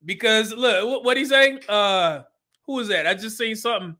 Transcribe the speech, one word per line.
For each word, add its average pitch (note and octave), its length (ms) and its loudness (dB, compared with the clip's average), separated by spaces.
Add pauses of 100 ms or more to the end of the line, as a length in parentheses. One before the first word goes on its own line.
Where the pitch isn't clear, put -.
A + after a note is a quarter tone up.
Because A3 500 0
look, A3+ 300 0 (180)
wh-, A#3+ 40 -4
what B3+ 120 2
he C4+ 80 -2
saying? C4+ 340 4 (100)
Uh, F#3+ 540 0 (420)
who C#4 100 -8
was A#3+ 120 -4
that? F3 180 0
I F3+ 80 2
just G#3+ 240 -8
seen A3+ 180 -4
something. G3+ 440 -4